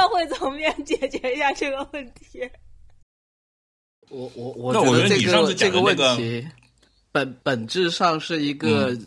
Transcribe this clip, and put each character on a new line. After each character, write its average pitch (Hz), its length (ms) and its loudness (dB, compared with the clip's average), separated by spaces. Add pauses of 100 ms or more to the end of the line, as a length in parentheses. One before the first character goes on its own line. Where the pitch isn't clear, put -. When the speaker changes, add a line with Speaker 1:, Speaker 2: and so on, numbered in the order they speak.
Speaker 1:
会 359 180 0
层 302 280 -4
面 302 300 -4
解 269 240 -4
决 254 240 -4
一 277 40 -4
下 285 160 0
这 294 160 -4
个 277 220 -8
问 285 120 -10 (100)
题。 - 360 -14 (1600)
Speaker 2:
我， 127 260 -12
我， 120 180 -10
我 123 200 -4
Speaker 3:
那 139 80 4
我 127 160 6
觉 - 100 4
得 202 80 4
你 - 80 2
上 175 220 4
次 - 100 0
讲 196 160 2
的 - 80 2
那 202 140 4
个 - 20 2
Speaker 2:
觉 - 0 -
得 - 0 -
这 147 80 0
个， - 80 -
这 - 0 -
个 - 0 -
问 120 60 0
题 120 300 -4 (640)
本， 131 320 -4
本 117 240 -2
质 175 240 -2
上 170 280 2
是 160 220 -4
一 143 120 -2
个 139 420 0 (120)